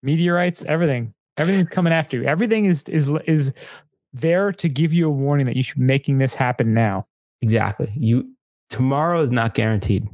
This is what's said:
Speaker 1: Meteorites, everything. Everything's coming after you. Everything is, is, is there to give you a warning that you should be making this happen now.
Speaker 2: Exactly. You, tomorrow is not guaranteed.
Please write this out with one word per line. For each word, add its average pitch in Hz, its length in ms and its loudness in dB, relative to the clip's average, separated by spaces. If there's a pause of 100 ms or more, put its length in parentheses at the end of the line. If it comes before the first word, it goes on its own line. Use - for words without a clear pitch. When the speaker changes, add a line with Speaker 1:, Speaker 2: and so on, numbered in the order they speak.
Speaker 1:
Meteorites, 175 600 0
everything. 139 480 -2 (240)
Everything's 180 320 2
coming 170 240 2
after 160 240 -2
you. 120 80 -4
Everything 208 400 0
is, 175 180 0
is, 147 260 0 (160)
is 147 280 0 (580)
there 170 400 0
to 185 180 -4
give 147 240 0
you 170 140 2
a 156 40 0
warning 139 360 0
that 120 80 -2
you 131 80 0
should - 160 -8
be 127 60 2
making 135 340 2
this 135 160 0
happen 123 380 0
now. 104 340 0 (340)
Speaker 2:
Exactly. 107 540 0
You, 120 340 0 (400)
tomorrow 147 520 0
is 127 100 0
not 117 240 0
guaranteed. 107 580 0